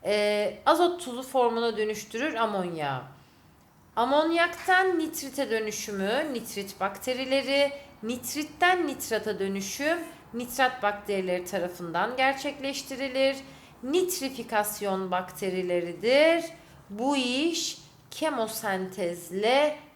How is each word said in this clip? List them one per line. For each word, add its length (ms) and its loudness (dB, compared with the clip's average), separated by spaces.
e, 500 2
azot 380 4
tuzu 180 -8
formuna 540 2
dönüştürür 580 -2
amonyağı. 840 -2
Amonyaktan 1000 4
nitrite 520 -4
dönüşümü, 840 -2
nitrit 480 -6
bakterileri, 920 0
nitritten 840 0
nitrata 520 -2
dönüşüm, 600 -2
nitrat 480 0
bakterileri 640 0
tarafından 720 -2
gerçekleştirilir. 1200 0
Nitrifikasyon 1300 0
bakterileridir. 1300 2
Bu 260 0
iş 640 -2
kemosentezle 1700 0